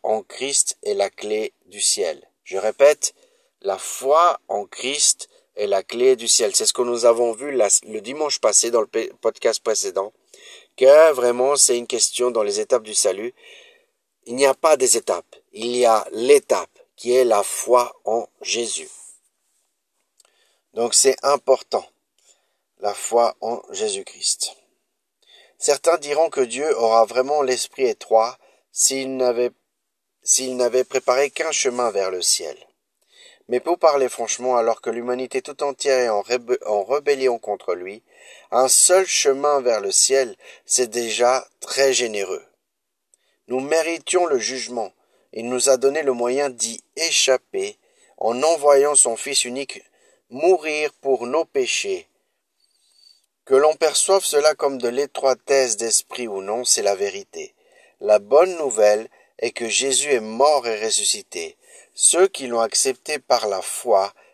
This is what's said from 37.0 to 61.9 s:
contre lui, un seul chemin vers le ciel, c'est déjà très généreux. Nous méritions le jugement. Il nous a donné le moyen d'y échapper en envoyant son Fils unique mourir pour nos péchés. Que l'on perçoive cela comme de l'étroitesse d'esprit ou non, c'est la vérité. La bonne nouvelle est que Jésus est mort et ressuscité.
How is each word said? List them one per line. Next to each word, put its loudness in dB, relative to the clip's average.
contre -6
lui, -12
un 2
seul 4
chemin 0
vers 0
le -6
ciel, 0
c'est 0
déjà 0
très 0
généreux. -4
Nous -4
méritions 0
le 2
jugement. -8
Il -8
nous 0
a 4
donné 0
le 2
moyen -2
d'y -8
échapper -2
en -4
envoyant 4
son 2
Fils -4
unique -10
mourir 0
pour 0
nos -2
péchés. -4
Que 2
l'on 6
perçoive 2
cela 2
comme -2
de -2
l'étroitesse 0
d'esprit -4
ou -8
non, -4
c'est 0
la 0
vérité. -8
La 4
bonne 2
nouvelle 0
est -4
que -8
Jésus -2
est 2
mort 0
et -4
ressuscité. -6